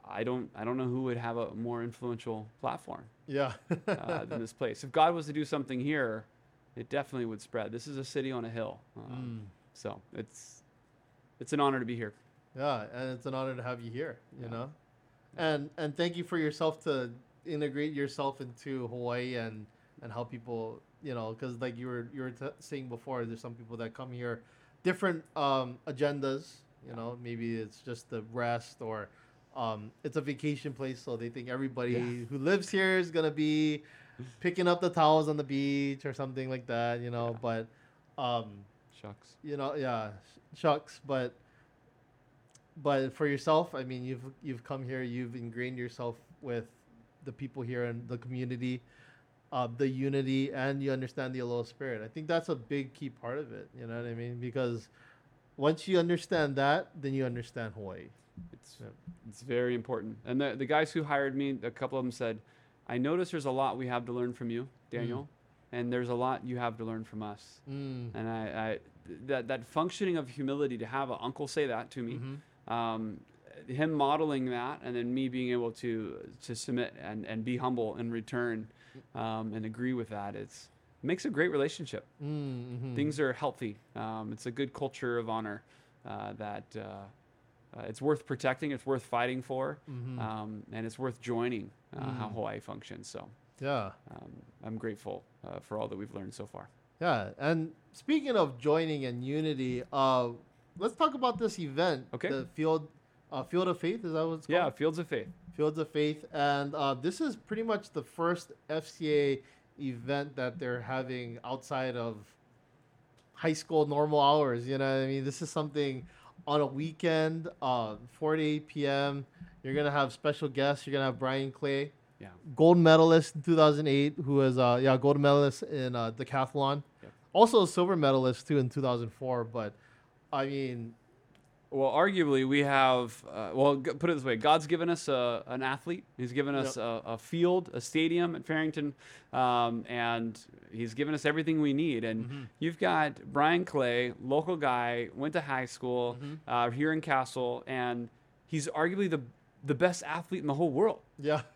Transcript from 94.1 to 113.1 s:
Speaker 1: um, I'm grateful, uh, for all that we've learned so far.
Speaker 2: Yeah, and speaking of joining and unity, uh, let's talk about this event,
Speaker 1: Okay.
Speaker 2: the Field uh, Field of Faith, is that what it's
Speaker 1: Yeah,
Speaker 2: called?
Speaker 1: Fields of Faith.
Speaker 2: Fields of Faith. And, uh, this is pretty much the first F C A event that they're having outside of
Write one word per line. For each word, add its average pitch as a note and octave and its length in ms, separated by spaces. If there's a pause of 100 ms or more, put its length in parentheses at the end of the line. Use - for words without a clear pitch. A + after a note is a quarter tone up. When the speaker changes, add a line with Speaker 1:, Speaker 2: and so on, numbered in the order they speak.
Speaker 1:
um, - 200 (320)
I'm A2 140
grateful, G#2 460 (220)
uh, F2+ 140
for - 180
all G#2+ 120
that G2+ 80
we've G#2 160
learned G2 200
so G#2 120
far. - 240 (320)
Speaker 2:
Yeah, A#2+ 360
and D#3+ 360 (180)
speaking C#4 460
of C#3 200
joining D3+ 480
and B2 180
unity, C3+ 680
uh, C3 380 (480)
let's A3 180
talk D#4 200
about B3 220
this G#3+ 220
event, D3 540
Speaker 1:
Okay. C3 160
Speaker 2:
the C3+ 240
Field D#3 340 (440)
uh, C3 120
Field F3+ 240
of F3 120
Faith, G3+ 260
is D#3+ 80
that D#3+ 120
what E3 100
it's D#3 140
Speaker 1:
Yeah, F3 120
Speaker 2:
called? C#3+ 160
Speaker 1:
Fields D#3 220
of E3 80
Faith. A#2 200 (260)
Speaker 2:
Fields D#3 240
of D#3 120
Faith. D3+ 420
And, C#3+ 440
uh, C#3 180
this C#3+ 260
is D4+ 160
pretty A3 280
much G#3 280
the C#3+ 120
first E3+ 480 (180)
F D#3 180
C D3+ 260
A C#3 280 (380)
event C#3 560
that B2+ 240
they're B2 220
having B2+ 640
outside C3 520
of A#2 200 (1200)